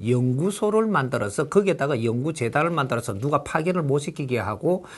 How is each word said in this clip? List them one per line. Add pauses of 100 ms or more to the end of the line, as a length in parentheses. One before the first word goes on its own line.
연구소를
만들어서
거기에다가
연구재단을
만들어서
누가
파견을
못
시키게
하고 (120)